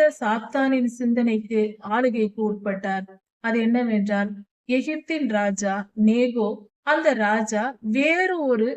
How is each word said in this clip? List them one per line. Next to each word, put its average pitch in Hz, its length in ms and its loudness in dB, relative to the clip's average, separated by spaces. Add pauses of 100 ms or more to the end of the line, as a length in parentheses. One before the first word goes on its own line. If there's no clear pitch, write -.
(200)
சாத்தானின் 247 760 0
சிந்தனைக்கு, 233 640 0 (320)
ஆளுகைக்கு 226 560 0
உட்பட்டார். 196 580 -4 (360)
அது 226 140 0 (100)
என்னவென்றால், 208 640 0 (380)
எகிப்தின் 302 680 -2
ராஜா 202 380 -2 (320)
நேகோ, 233 420 2 (420)
அந்த 320 160 2 (160)
ராஜா 214 400 0 (320)
வேறு 339 400 2 (160)
ஒரு 226 260 2